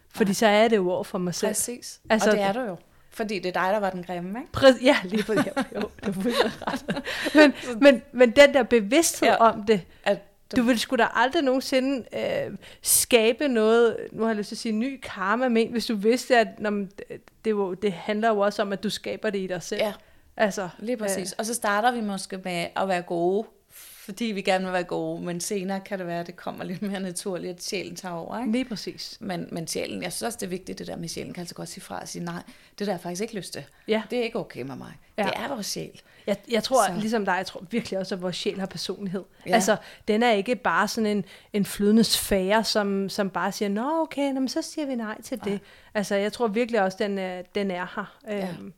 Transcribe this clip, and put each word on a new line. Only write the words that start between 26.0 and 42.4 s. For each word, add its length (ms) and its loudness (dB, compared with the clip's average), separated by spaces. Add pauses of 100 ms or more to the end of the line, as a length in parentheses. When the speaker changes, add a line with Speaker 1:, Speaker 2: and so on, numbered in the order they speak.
Speaker 2:
være, 120 -4
at 80 -8
det 80 -14
kommer 280 -10
lidt 180 -8
mere 180 -4
naturligt, 560 -6
at 80 -14
sjælen 320 -6
tager 200 -10
over, 240 -8
ikke? 120 -2
Speaker 1:
Lige 140 0
præcis. 560 -10
Speaker 2:
Men, 300 -6
men 160 -8
sjælen, 360 -6
jeg 100 -8
synes 140 -8
også, 140 -6
det 40 -6
er 40 -8
vigtigt, 300 -8
det 80 -12
der 80 -10
med, 140 -8
sjælen 240 -10
kan 80 -10
altså 140 -12
godt 140 -12
sige 140 -16
fra 180 -10
og 60 -14
sige, 180 -10
"Nej, 160 -8 (280)
det 100 -16
der 60 -4
har 60 -2
jeg 100 -4
faktisk 200 -8
ikke 140 -8
lyst 180 -10
til. 100 -10 (240)
Speaker 1:
Ja. 220 0
Speaker 2:
Det 100 -2
er 40 0
ikke 160 -6
okay 220 -10
med 140 -10
mig." 180 -16 (240)
Speaker 1:
Ja. 60 0
Speaker 2:
Det 120 -2
er 120 -6
vores 180 -8
sjæl. 360 -10 (260)
Speaker 1:
Jeg, 100 -2 (140)
jeg 120 0
tror, 240 4
Speaker 2:
Så. 120 -4
Speaker 1:
ligesom 260 -2
dig, 120 2
jeg 80 -4
tror 260 -14
virkelig 280 -4
også, 160 -6
at 60 -6
vores 140 -4
sjæl 240 -4
har 60 -4
personlighed. 580 -6 (220)
Speaker 2:
Ja. 80 2
Speaker 1:
Altså, 240 4 (300)
den 160 4
er 80 6
ikke 240 2
bare 320 2
sådan 300 -2
en, 80 -2 (280)
en 120 2
flydende 380 4
sfære, 600 2